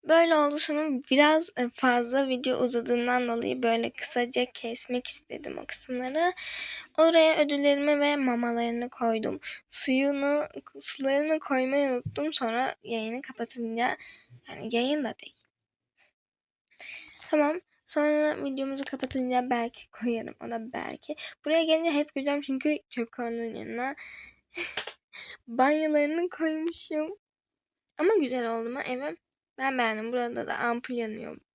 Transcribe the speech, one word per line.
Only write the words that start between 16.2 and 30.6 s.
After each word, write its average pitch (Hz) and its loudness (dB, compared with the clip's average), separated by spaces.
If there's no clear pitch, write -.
Tamam. 302 4
Sonra 302 2
videomuzu 269 -4
kapatınca 254 -2
belki 240 -4
koyarım. 233 -4
O 233 -8
da 233 -8
belki. - -8
Buraya 320 2
gelince 320 2
hep 294 0
güleceğim 285 -2
çünkü 285 -2
çöp 233 -6
kovanının 233 -6
yanına 240 -6
<laughs> - -10
banyolarını 302 2
koymuşum. 320 -4
Ama 370 4
güzel 247 0
oldu 226 -4
mu 262 -6
evim? 269 -4
Ben 269 -2
beğendim. 226 0
Burada 240 -2
da - -2
ampul 240 -2